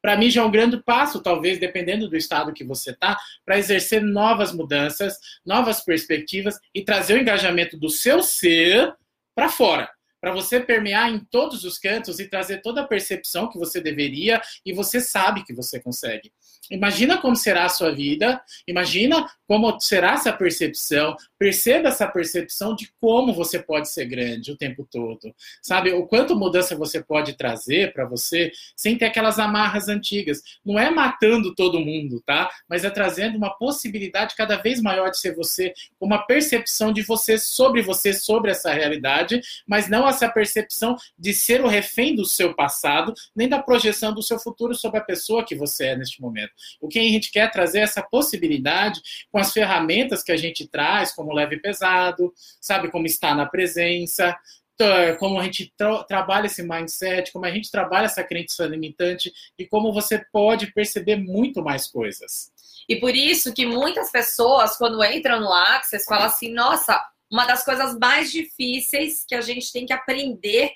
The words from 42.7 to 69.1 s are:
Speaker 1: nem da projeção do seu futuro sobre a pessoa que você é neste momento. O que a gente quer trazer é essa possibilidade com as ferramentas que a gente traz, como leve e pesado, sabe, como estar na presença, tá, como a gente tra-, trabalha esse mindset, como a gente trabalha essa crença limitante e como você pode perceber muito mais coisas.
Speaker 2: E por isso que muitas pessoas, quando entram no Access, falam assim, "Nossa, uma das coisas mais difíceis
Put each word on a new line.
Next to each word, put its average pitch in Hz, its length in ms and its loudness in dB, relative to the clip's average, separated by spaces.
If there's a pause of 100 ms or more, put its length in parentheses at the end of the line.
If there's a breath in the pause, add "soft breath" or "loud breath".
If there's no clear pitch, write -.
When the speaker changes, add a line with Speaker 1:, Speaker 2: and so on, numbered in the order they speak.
Speaker 1:
nem 233 120 0
da 269 120 2
projeção 220 540 2
do 214 80 -8
seu 226 160 -2
futuro 233 360 -4
sobre 214 260 -4
a 214 40 -10
pessoa 220 400 -2
que 151 120 -8
você 143 320 -4
é 131 80 -2
neste 131 260 -10
momento. 107 300 -8 (280 loud breath)
O 156 80 -8
que - 100 -2
a 226 40 2
gente 220 300 2
quer 220 180 4
trazer 180 300 2
é - 20 4
essa 208 200 -2
possibilidade 185 960 0 (300 loud breath)
com 208 80 0
as 196 140 0
ferramentas 190 680 2
que - 80 -6
a 170 60 2
gente 160 320 -6
traz, 170 440 0
como 151 200 -8
leve 147 240 -2
e 151 40 -10
pesado, 180 720 0 (280 loud breath)
sabe, 190 280 -2
como 165 180 -4
estar 160 280 0
na 143 120 0
presença, 175 880 -2 (400 loud breath)
tá, 180 400 4
como 190 240 -2
a - 20 -2
gente - 340 -6
tra-, 214 280 0
trabalha 196 420 0
esse 196 160 -6
mindset, 175 720 -4
como 185 120 -10
a 175 60 -2
gente 208 200 -6
trabalha 185 340 0
essa 202 180 -2
crença 170 440 -6
limitante 160 680 -4 (260 loud breath)
e 185 80 -10
como 214 260 0
você 214 380 -2
pode 214 420 2
perceber 208 440 0
muito 196 460 -2
mais 143 260 -4
coisas. - 640 -8 (360 loud breath)
Speaker 2:
E 226 80 0
por 247 200 0
isso 285 360 2
que 247 140 -2
muitas 262 460 -2
pessoas, 240 640 4
quando 226 260 0
entram 240 380 2
no 202 120 0
Access, 202 520 2
falam 208 220 2
assim, 226 260 -2
"Nossa, 240 500 2 (260)
uma 240 180 2
das 247 180 2
coisas 254 340 -2
mais 269 320 4
difíceis 285 960 -4